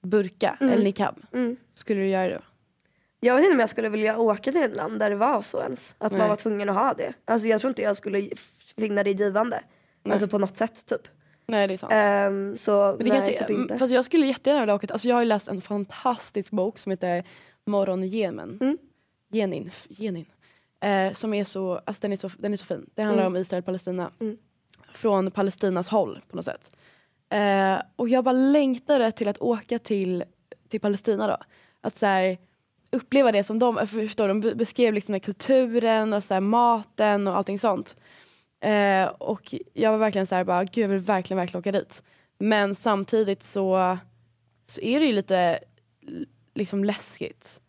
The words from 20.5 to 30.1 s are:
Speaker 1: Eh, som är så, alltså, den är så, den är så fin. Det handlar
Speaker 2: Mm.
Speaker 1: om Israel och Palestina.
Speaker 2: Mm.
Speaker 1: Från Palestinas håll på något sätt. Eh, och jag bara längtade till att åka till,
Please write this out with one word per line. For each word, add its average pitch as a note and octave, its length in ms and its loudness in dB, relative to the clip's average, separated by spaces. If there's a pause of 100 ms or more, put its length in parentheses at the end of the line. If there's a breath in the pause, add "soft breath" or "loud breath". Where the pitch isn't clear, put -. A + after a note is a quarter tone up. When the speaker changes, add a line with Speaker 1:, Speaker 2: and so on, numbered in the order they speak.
Speaker 1:
Eh, G3 300 0
som G#3+ 200 -4
är G3+ 100 0
så, F#3+ 420 -4
alltså, G#3 160 -8
den G3+ 100 -2
är G3 60 -4
så, G3 200 -10
den G#3 160 -4
är G3 40 -4
så - 80 -12
fin. - 300 -8
Det G#3+ 80 -4
handlar A3 200 2
Speaker 2:
Mm. F#3 120 0
Speaker 1:
om F#3 60 -2
Israel F3+ 200 -4
och F3+ 40 -12
Palestina. F#3 540 -6
Speaker 2:
Mm. A3 180 -6 (560)
Speaker 1:
Från - 380 0
Palestinas F3+ 580 -2
håll F#3+ 300 0 (100)
på - 60 -16
något - 100 -8
sätt. - 300 -12 (540 soft breath)
Eh, G3 520 2 (140)
och A#3+ 140 -2
jag B3+ 140 4
bara B3+ 80 2
längtade C4 800 4
till G3+ 160 -4
att G3+ 140 -4
åka A#3 380 -2
till, F#3 440 -2 (460)